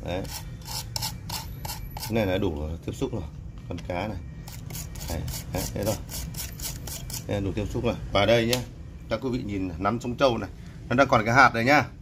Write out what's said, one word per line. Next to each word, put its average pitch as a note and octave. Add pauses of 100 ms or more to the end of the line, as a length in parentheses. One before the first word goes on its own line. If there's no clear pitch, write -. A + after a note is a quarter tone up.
Đấy. F2 (1700)
Cái -
này A2
là F#2
đủ D#2 (180)
tiếp G2
xúc B2
rồi. G#2+ (460)
Con F2 (100)
cá G#2+
này. G#2 (880)
Đấy, E2 (320)
đấy, F2+ (120)
thế G#2
rồi. G2+ (1300)
Đây G2+
là G2
đủ F#2+
tiếp G#2+ (100)
xúc A#2+
rồi. A#2 (180)
Và G2+
đây A#2
nhá. A#2 (520)
Các A2
quý C3
vị B2
nhìn G2
nắm G#2
trống B2
trâu B2+
này. G2 (380)
Nó B2
đang C3+
còn A2+
cái A#2
hạt C3
này A#2
nhá. C#3 (180)